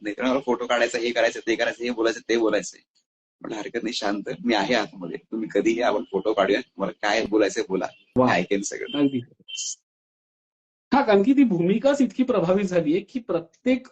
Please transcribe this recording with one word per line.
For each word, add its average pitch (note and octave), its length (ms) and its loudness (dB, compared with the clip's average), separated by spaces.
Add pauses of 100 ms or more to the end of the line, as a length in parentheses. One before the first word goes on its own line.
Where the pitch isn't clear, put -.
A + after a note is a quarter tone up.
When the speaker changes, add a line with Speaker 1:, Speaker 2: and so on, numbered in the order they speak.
Speaker 1:
नाही." G#2 120 -8
कारण B2+ 160 -2
मला C3+ 100 0
फोटो A#2+ 260 -4
काढायचा, A#2+ 320 0
हे A#2 120 -2
करायचं, A#2 300 0
ते A2+ 140 0
करायचं, A#2 300 -2
हे B2 60 -2
बोलायचं, A2+ 380 0
ते A2+ 80 2
बोलायचंय. G#2 440 0 (600)
म्हटलं, A2+ 180 -8
"हरकत G#2 240 -8
नाही, G#2+ 120 -6
शांत, G#2 280 -4 (220)
मी A#2 100 2
आहे G#2 200 0
आतमध्ये, G2 440 -6 (140)
तुम्ही A2 220 -6
कधीही A2+ 280 2
आपण G#2 300 0
फोटो G#2+ 200 -2
काढूया, G2+ 280 2
तुम्हाला G#2 480 -6
काय G#2+ 180 0
बोलायचंय G#2 420 0
बोला, F2+ 180 -2 (300)
Speaker 2:
वा. B2+ 100 4
Speaker 1:
मी B2 60 2
ऐकेन F#2+ 300 0
सगळं." - 360 -8
Speaker 2:
अगदी. C3+ 220 0 (1700)
हा, C#4 100 4
कारण G3+ 200 4
की C4 100 4
ती C#4 120 6
भूमिकाच A3 560 2
इतकी B3+ 220 0
प्रभावी G3 420 2
झालीये F3 360 2
की A#3 200 -10
प्रत्येक, B3 720 -2